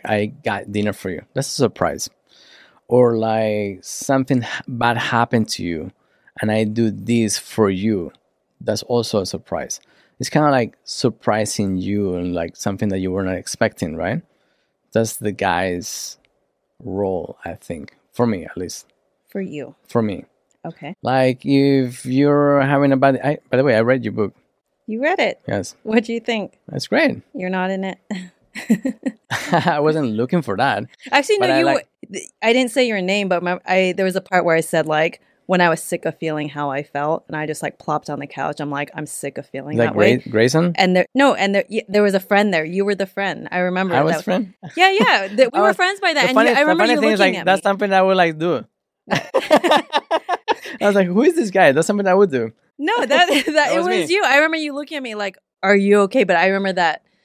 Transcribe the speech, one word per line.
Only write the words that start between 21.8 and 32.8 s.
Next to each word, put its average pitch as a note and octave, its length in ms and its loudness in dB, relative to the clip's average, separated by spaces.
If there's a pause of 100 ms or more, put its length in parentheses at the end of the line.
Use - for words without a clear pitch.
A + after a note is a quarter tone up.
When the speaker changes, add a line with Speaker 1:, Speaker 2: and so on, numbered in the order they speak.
Speaker 1:
you're C#3+ 560 2
having C#3 300 2
a C3+ 60 4
bad, C3+ 260 4
I... D3 140 -2 (120)
by B2 80 2
the C3 60 4
way, C3 140 4
I A2+ 40 4
read B2 220 0
your A2 100 -4
book. G#2 200 -2 (520)
Speaker 2:
You A3+ 160 -8
read F4 180 0
it? A3+ 280 -2
Speaker 1:
Yes. - 360 -4
Speaker 2:
What A3 200 0
do A#3 100 -8
you A#3 60 -4
think? A3+ 400 -6 (140)
Speaker 1:
It's - 140 -8
great. A3 340 0 (120)
Speaker 2:
You're F#3 160 -6
not F#3 220 -2
in F#3+ 140 -4
it? F#3 140 -8 (120)
<laughs> - 1080 -6 (120)
Speaker 1:
<laughs> - 0 -
I D#3+ 480 -2
wasn't D3+ 320 0
looking B2 300 -2
for G2 160 -6
that. A#2+ 260 0 (280)
Speaker 2:
Actually, C#4+ 280 2
no, - 80 2
Speaker 1:
But - 40 2
I - 80 2
Speaker 2:
you E4+ 60 2
Speaker 1:
like - 220 0 (220)
Speaker 2:
w-, - 180 -12 (140)
I A3+ 120 2
didn't B3+ 180 2
say B3+ 140 2